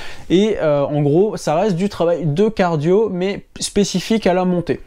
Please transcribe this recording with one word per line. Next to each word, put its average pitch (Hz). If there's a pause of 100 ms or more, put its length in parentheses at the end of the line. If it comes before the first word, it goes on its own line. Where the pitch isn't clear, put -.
(280)
Et, 202
euh, 147
en 147
gros, 170
ça 151
reste 190
du 190
travail 170
de 170
cardio, 180
mais 185 (120)
spécifique 208
à 180
la 185
montée. 175